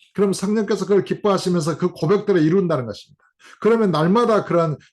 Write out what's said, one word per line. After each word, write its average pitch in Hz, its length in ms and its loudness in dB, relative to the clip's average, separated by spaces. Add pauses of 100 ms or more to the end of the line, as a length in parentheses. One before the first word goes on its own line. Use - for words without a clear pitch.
(140)
그럼 196 180 0
성령께서 202 540 -4
그걸 190 180 2
기뻐하시면서 175 720 -2
그 175 160 -2
고백들을 196 480 0
이룬다는 160 460 0
것입니다. - 360 -16 (380)
그러면 220 300 2
날마다 196 540 2
그런 165 340 0 (140)